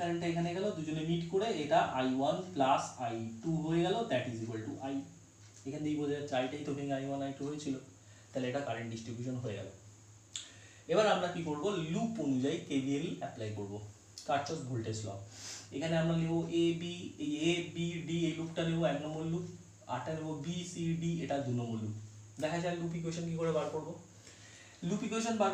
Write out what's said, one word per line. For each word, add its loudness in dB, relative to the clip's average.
কারেন্টটা 2
এখানে 2
গেল, 0
দুজনে -2
meet 4
করে 4
এটা 6
আই 4
ওয়ান 2
plus 6
আই -2
টু 2
হয়ে 4
গেল, 4
that 2
is -4
equal -4
to -4
I। -2
এখান -4
থেকেই 2
বোঝা 2
যাচ্ছে -4
আইটাই -2
তো 0
ভেঙে -2
আই -4
ওয়ান, -2
আই -2
টু -6
হয়েছিল, -4
তাহলে -2
এটা 0
current -4
distribution -4
হয়ে -4
গেল। -8
এবার 8
আমরা 2
কি -2
করব, 0
loop 2
অনুযায়ী 2
KVL 2
apply -4
করব, -6
Kirchhoff's 0
voltage -2
ল। -6
এখানে 2
আমরা 6
নেব 2
এ 6
বি, -4
এই 0
এ 6
বি 0
ডি 0
এই 2
লুপটা -2
নেব 2
এক 0
নম্বর -4
loop, -2
আরটা -2
নেব -4
বি -2
সি -4
ডি, 2
এটা 0
দু 0
নম্বর -2
loop। -4
দেখা 2
যাক 0
loop -2
equation -4
কি -2
করে 2
বার 0
করব। -4
loop 0
equation 0
বার 6